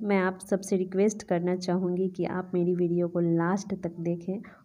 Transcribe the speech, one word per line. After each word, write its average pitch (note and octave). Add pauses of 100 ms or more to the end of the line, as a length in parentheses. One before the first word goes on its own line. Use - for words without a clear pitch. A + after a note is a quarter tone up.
मैं G3+
आप F#3
सबसे F#3+
रिक्वेस्ट F#3+
करना F3
चाहूँगी F#3
कि F#3
आप F#3
मेरी F3+
वीडियो F3
को F3
लास्ट E3+
तक F3
देखें E3+ (240)